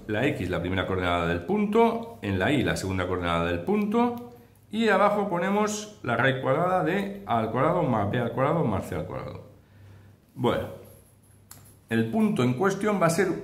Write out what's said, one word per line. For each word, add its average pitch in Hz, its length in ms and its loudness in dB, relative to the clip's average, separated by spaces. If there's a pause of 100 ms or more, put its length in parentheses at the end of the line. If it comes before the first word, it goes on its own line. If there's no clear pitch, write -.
la 107 220 -2
x, 120 200 -2
la 85 120 -2
primera 90 260 0
coordenada 87 400 0
del 87 180 -2
punto, 214 800 0
en 98 160 -2
la 104 140 2
y, 131 100 2
la 82 140 2
segunda 95 300 -2
coordenada 87 380 0
del 87 160 -2
punto, 214 720 0 (360)
y 220 200 0
abajo 202 420 4
ponemos 202 720 -2
la 120 140 0
raíz 131 260 2
cuadrada 170 400 2
de 196 420 -2
a 117 140 0
al 110 140 0
cuadrado 160 320 2
más 107 260 0
b 127 80 -2
al 117 140 -2
cuadrado 151 320 0
más 98 220 0
c 95 100 -6
al - 100 -4
cuadrado. - 400 -10 (880)
Bueno, 123 320 0 (1200)
el 113 220 0
punto 214 320 2
en 123 120 2
cuestión 196 460 0
va 170 60 4
a 160 40 4
ser 180 180 2 (160)